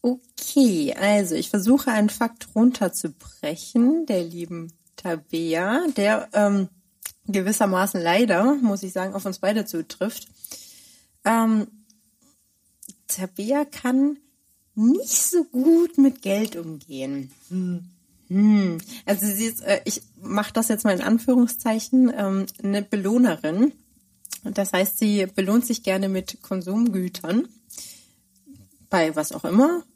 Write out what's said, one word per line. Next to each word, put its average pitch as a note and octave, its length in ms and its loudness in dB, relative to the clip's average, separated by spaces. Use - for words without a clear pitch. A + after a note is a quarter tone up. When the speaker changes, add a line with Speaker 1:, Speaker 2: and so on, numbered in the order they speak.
Speaker 1:
Okay, A#3+ 920 0
also G3 400 2
ich E3 160 -4
versuche A#3 400 2
einen G#3+ 200 2
Fakt - 440 -6
runterzubrechen, A#3 1500 0
der F#3+ 180 0
lieben E3+ 480 -12
Tabea, E3+ 880 -4
der, G#3 380 0
ähm, G3+ 340 2
gewissermaßen F#3+ 720 0
leider, G3+ 560 2
muss G#3+ 260 0
ich F#3 100 -10
sagen, F#3+ 220 -6
auf G3 100 -8
uns F#3+ 140 -6
beide G#3 260 0
zutrifft. - 640 -8
Ähm, A3 420 2
Tabea G#3+ 580 -4
kann C#4 540 -2
nicht A#3+ 560 2
so F4 140 2
gut E4 540 2
mit C4+ 240 4
Geld G3+ 340 -2
umgehen. C#3 720 -10
Speaker 2:
Hm. F3+ 420 -6
Speaker 1:
Hm. G3 500 4
Also G3+ 200 0
sie G#3 200 -2
ist, A3+ 160 -8
äh, - 220 0
ich - 180 -6
mach G#3 300 -4
das - 180 0
jetzt G#3+ 160 -2
mal G3+ 100 4
in F3+ 80 -2
Anführungszeichen, A#3 1120 2
ähm, G3 320 -2
eine G3+ 200 -2
Belohnerin. G3+ 880 2
Das G3+ 280 -4
heißt, F#3+ 260 0
sie G#3 280 2
belohnt G3 400 0
sich - 160 -4
gerne F#3+ 260 0
mit F#3 340 -6
Konsumgütern. F#3+ 1080 -2
Bei D#3+ 260 0
was D3+ 160 -6
auch - 120 -12
immer. C#4+ 380 2